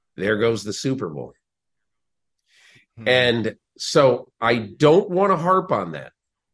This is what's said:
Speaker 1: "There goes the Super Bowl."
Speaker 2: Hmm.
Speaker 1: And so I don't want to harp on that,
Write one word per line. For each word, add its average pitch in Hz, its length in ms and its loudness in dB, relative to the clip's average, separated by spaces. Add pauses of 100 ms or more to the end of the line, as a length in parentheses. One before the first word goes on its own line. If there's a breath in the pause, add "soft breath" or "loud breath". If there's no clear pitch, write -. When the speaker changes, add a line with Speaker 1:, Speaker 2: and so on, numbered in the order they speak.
(140)
Speaker 1:
"There 104 220 -2
goes 113 260 -2
the 104 100 -10
Super 120 360 -6
Bowl." 67 240 -14 (1700 soft breath)
Speaker 2:
Hmm. 113 100 -6
Speaker 1:
And 120 480 2 (200)
so 131 540 2 (100)
I 120 160 2
don't 147 540 2
want 190 220 0
to 180 40 0
harp 175 360 0
on 92 200 -4
that, 67 200 -14 (420)